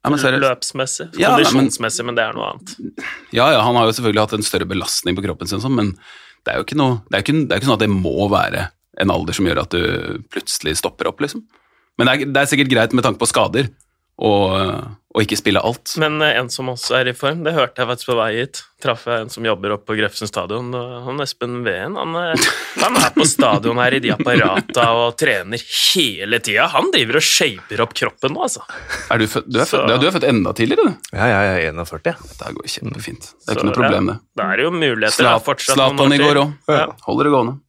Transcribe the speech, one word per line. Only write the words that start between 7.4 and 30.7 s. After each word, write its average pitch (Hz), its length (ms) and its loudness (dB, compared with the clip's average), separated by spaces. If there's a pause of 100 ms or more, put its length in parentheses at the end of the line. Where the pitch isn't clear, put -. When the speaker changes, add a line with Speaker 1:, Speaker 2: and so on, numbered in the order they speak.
Speaker 1:
det - 40 -2
er - 40 2
jo 104 60 0
ikke 139 100 0
sånn 104 80 2
at - 0 -
det 107 100 4
må 92 400 2
være 92 400 0 (300)
en 95 120 2
alder 85 220 -2
som 95 120 0
gjør - 160 2
at - 80 -6
du - 600 -2
plutselig - 480 -4
stopper - 300 -4
opp, - 140 -6
liksom. 220 220 -6 (540)
Men 123 100 4
det 131 140 6
er, 135 120 -2
det 139 80 4
er 143 100 6
sikkert 139 180 2
greit 117 240 4
med 123 100 4
tanke 117 160 0
på 117 120 0
skader, 117 380 2 (500)
og, 98 680 2 (260)
og 110 80 2
ikke 104 160 0
spille - 240 2
alt. - 300 -4 (100)
Speaker 2:
Men, 151 140 0 (100)
eh, 147 140 4
en 127 100 -4
som 127 220 -6
også 120 260 -4
er 127 140 2
i - 20 -6
form, 151 320 -4
det 160 80 0
hørte 131 240 0
jeg 123 100 0
faktisk 123 220 -6
på 123 80 2
vei 113 220 0
hit. - 240 -8 (180)
Traff 123 240 -2
jeg 117 160 -2
en 110 80 -10
som 113 160 -8
jobber 101 300 -2
oppe 104 160 -14
på 110 80 -2
Grefsen 107 280 -4
stadion, 110 460 -6
og 123 320 -10
han 135 160 -6
Espen 123 420 -6
Veen, 107 320 -4
han, 165 220 -4
eh, 170 300 0 (340)
han 240 160 2
er - 160 2
på 156 160 2
stadion 117 480 2
her 123 160 4
i 135 60 2
de 120 120 -2
apparata 117 760 2 (100)
og 117 240 2
trener 110 400 -2 (320)
hele 113 460 0
tida. 113 340 2
Han 311 180 2
driver 131 300 2
og - 0 -
shaper 113 640 0
opp - 80 -16
kroppen 139 400 -4
nå, - 80 -6
altså. - 240 -6 (480)
Speaker 1:
Er 113 80 4
du 110 60 2
født, - 200 -4
du 117 120 0
er 143 100 2
født, 135 160 0
Speaker 2:
Så - 80 2
Speaker 1:
ja, 127 80 4
du 151 60 4
er 190 100 0
født 131 120 2
enda 107 240 2
tidligere, 254 360 2